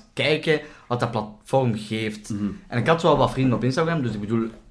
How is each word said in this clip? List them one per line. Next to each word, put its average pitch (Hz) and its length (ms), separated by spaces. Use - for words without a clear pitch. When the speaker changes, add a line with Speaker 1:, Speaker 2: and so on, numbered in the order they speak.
Speaker 1:
kijken 156 480
wat 123 120
dat 123 100
platform 117 680
geeft. 110 540
Speaker 2:
Mhm. 101 140
Speaker 1:
En 120 100
ik 120 80
had 165 160
wel 151 140
wat 123 140
vrienden 127 260
op 117 80
Instagram, 160 380
dus 117 120
ik 101 60
bedoel 113 280